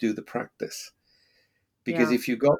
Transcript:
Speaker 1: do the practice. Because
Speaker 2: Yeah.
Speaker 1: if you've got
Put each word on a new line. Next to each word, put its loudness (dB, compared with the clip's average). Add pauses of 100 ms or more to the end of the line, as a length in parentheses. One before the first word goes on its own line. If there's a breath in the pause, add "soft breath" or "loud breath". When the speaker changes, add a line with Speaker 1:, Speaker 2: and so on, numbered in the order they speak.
Speaker 1:
do 2
the -6
practice. -10 (960)
Because 2
Speaker 2:
Yeah. 4
Speaker 1:
if -2
you've -2
got 4